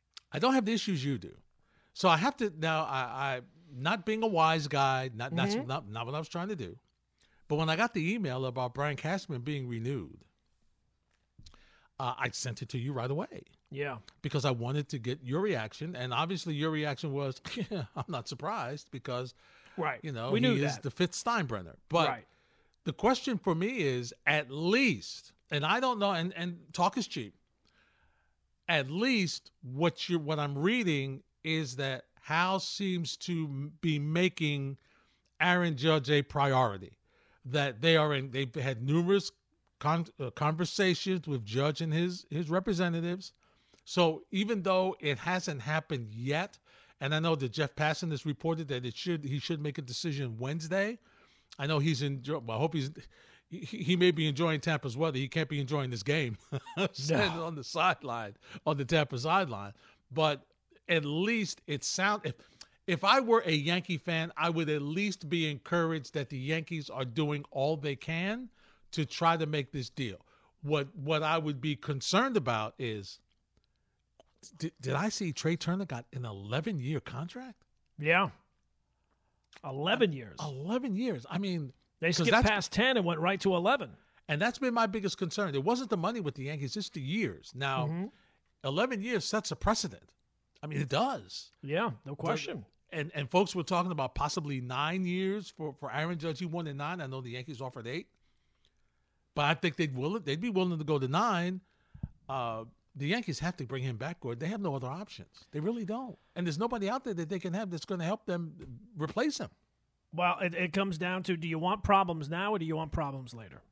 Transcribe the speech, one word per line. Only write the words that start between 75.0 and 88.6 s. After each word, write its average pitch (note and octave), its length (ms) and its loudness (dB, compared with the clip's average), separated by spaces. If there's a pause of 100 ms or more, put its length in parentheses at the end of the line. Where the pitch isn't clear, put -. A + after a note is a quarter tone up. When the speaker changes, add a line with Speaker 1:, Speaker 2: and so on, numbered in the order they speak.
Speaker 1:
see F#3 240 -2
Trey E3 220 0
Turner F#3 300 -2
got C3 280 -8
an B2 120 -6
eleven-year B2 760 -2
contract? G3+ 600 -10 (380)
Speaker 2:
Yeah. E3 300 4 (1300)
Eleven F3 460 2
Speaker 1:
Uh, D3+ 40 -2
Speaker 2:
years. A#2 300 -10
Speaker 1:
eleven F#3 520 -2
years. G3+ 340 -2
I E3 80 -2
mean, F3+ 340 -2 (280)
Speaker 2:
They E3 80 2
Speaker 1:
'cause E3+ 80 4
Speaker 2:
skipped E3+ 160 4
Speaker 1:
that's A#3 180 8
Speaker 2:
past G#3 220 2
ten B3 260 4
and F#3 80 4
went E3+ 140 0
right F#3 220 2
to F#3+ 140 4
eleven. F#3 360 2 (360)
Speaker 1:
And D3+ 140 0
that's A#3+ 160 2
been B3+ 160 2
my A3+ 140 4
biggest G3 320 -2
concern. F#3 340 0
It C3+ 100 2
wasn't A#3+ 280 2
the G3+ 60 2
money G#3+ 240 -2
with D3 140 -4
the C3+ 100 -8
Yankees, C#3 300 -4
it's G#3+ 140 -6
the D#3 120 -8
years. C3+ 520 -2
Now, C3+ 320 0
Speaker 2:
Mm-hmm. E3+ 200 -2 (580)